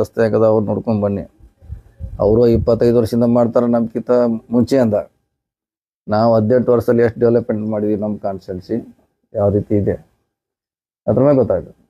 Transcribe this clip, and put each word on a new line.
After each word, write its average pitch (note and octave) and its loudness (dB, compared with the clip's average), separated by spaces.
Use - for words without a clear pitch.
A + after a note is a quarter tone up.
ರಸ್ತೆ A#2 -4
ಹೆಂಗದಾವ, A2 2
ಅವ್ರು A2 0
ನೋಡ್ಕೊಂಡ್ G#2 -2
ಬನ್ನಿ. G2+ -4
ಅವರು A2 4
ಇಪ್ಪತ್ತೈದು A#2 2
ವರ್ಷದಿಂದ A#2+ 0
ಮಾಡ್ತಾರೆ A#2+ 0
ನಮ್ಗಿಂತ A#2 -4
ಮುಂಚೆ B2 2
ಅಂದ. A2 0
ನಾವು A2+ 2
ಹದಿನೆಂಟು A#2 2
ವರ್ಷದಲ್ಲಿ A#2 2
ಎಷ್ಟು A2+ -6
ಡೆವಲಪ್ಮೆಂಟ್ A#2 0
ಮಾಡಿದ್ವಿ G#2+ -2
ನಮ್ಮ G#2+ -4
ಕಾನ್ಸ್ಟಿಟ್ಯೂನ್ಸಿ G2 -8
ಯಾವ G2+ 2
ರೀತಿ G2 -2
ಇದೆ F#2 -2
ಅದ್ರ B2+ 0
ಮೇಲೆ D3 4
ಗೊತ್ತಾಯ್ತು. F2+ -4